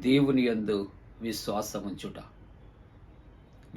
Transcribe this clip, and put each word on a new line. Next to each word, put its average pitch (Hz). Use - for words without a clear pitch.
దేవుని 135
యందు 107
విశ్వాసముంచుట, 104